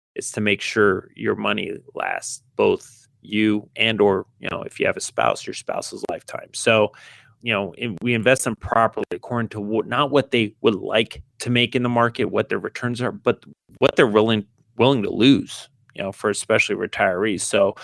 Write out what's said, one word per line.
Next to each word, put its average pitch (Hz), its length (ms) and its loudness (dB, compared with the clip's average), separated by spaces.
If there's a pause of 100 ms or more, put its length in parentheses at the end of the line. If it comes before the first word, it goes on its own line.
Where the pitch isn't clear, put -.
(140)
It's - 200 -10
to 113 80 -4
make 104 200 2
sure 101 540 0
your 110 200 -2
money 104 360 -4 (240)
lasts, - 480 -8 (120)
both - 520 0 (140)
you 107 460 -2 (100)
and, 110 240 0
or, 98 240 0 (140)
you 92 120 -10
know, 87 100 -8
if - 180 -12
you - 60 0
have 95 120 -2
a - 40 -10
spouse, - 460 -4
your - 60 -8
spouse's - 560 -10
lifetime." - 440 -12
So, 110 380 2 (500)
you 120 120 -4
know, 98 260 -4
in-, 113 240 -6
we 120 100 0
invest 117 300 2
them 113 140 -4
properly 110 540 2
according 113 380 -6
to 107 120 -10
what, 104 260 -2
not 131 240 -2
what 139 180 2
they 110 320 0
would 113 140 4
like 101 480 -2 (160)
to - 100 -6
make 120 260 2
in 127 60 0
the 123 80 0
market, 117 360 0
what 101 240 -2
their 101 100 -2
returns 120 420 -6
are, 120 100 -4
but - 320 -2 (360)
what - 160 2
they're 151 100 6
willing, 107 400 4 (320)
willing 127 240 4
to 98 80 -2
lose, 110 600 2 (260)
you - 80 -8
know, 95 80 -6
for - 180 -4
especially 107 460 0
retirees. 98 680 0
So 101 420 2